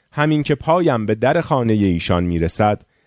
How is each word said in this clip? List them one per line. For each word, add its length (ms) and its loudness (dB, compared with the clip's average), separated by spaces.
همین 320 0
که 120 -2
پایم 500 0
به 100 0
در 260 0
خانه 320 0
ایشان 500 0
می‌رسد، 580 0